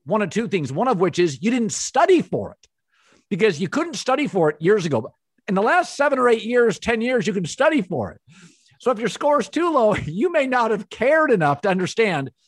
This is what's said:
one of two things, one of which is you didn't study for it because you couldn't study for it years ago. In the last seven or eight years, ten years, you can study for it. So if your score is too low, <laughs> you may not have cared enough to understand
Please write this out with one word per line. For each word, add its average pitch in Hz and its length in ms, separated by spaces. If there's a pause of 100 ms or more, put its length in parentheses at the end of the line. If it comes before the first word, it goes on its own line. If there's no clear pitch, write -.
one 208 180
of 160 80
two 220 160
things, 147 260
one 208 140
of 220 120
which 175 200
is 165 240
you 226 80
didn't 233 200
study 330 520
for 110 300
it - 140 (640)
because 180 320
you 185 80
couldn't 330 240
study 269 320
for 175 240
it 156 100
years 180 280
ago. 127 260 (340)
In 202 60
the 185 80
last 330 340
seven 277 220
or 247 100
eight 226 140
years, 233 380
ten 226 220
years, 240 260
you 214 60
can 180 120
study 277 380
for 123 280
it. - 100 (580)
So - 100
if 254 80
your 220 120
score 294 300
is 214 100
too 339 220
low, 226 240
<laughs> 120 100
you 202 260
may 294 160
not 247 240
have 214 180
cared 302 400
enough 151 320
to 202 80
understand 180 640 (160)